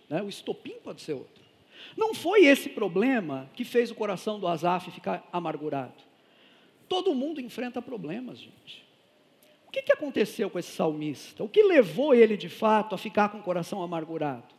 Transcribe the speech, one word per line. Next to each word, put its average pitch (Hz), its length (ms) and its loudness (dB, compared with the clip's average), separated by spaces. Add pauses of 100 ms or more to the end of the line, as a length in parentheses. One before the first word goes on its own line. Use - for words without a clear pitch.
né? 160 120 -4
O 208 60 -6
estopim - 560 -10
pode 180 180 -16
ser 156 120 -8
outro. - 380 -14 (460)
Não 440 160 0
foi 359 320 6
esse 277 240 6
problema 185 840 -2
que 240 100 -8
fez 233 240 0
o 226 60 -14
coração 208 440 -4
do 185 80 -4
Asaf 175 440 -2
ficar - 420 -8
amargurado. 151 680 -6 (840)
Todo 370 280 0
mundo 285 260 -4
enfrenta 247 400 -8
problemas, 175 560 -10
gente. - 480 -20 (840)
O - 40 -20
que 539 100 -4
que - 100 4
aconteceu 226 560 0
com 185 120 -6
esse - 120 -8
salmista? 151 720 -4
O 214 60 -6
que 415 140 8
levou 269 500 6
ele, 220 240 8
de 170 120 -10
fato, 214 440 2
a 175 60 -4
ficar 208 300 0
com 214 100 -12
o 175 40 -16
coração 180 380 -4
amargurado? 160 760 -6